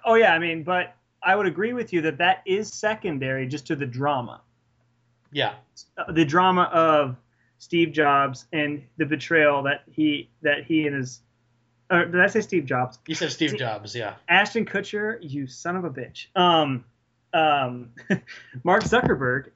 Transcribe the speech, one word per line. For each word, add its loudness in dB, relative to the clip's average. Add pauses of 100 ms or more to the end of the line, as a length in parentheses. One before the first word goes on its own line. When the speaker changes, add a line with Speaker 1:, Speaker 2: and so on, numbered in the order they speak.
Speaker 1:
Oh, 4
yeah. 6
I 2
mean, -4
but -4 (260)
I 4
would 0
agree -2
with -6
you 0
that -2
that 2
is -2
secondary -4
just -8
to -2
the -6
drama. -4 (880)
Speaker 2:
Yeah. -2 (420)
Speaker 1:
Uh, -10
the 4
drama 4
of 2 (440)
Steve 0
Jobs 2
and -4 (140)
the 0
betrayal 2
that -4
he, -2 (120)
that -2
he 0
and -4
his, -6 (720)
or 4
did 0
I 6
say 0
Steve -2
Jobs? -4 (100)
Speaker 2:
You -6
said -4
Steve 0
Speaker 1:
Ste- -6
Speaker 2:
Jobs, -8
yeah. -8 (120)
Speaker 1:
Ashton 2
Kutcher, -6
you -8
son -8
of -4
a -6
bitch. -14 (100)
Um, 4 (480)
um, 0 (180)
<laughs> -6
Mark 2
Zuckerberg 0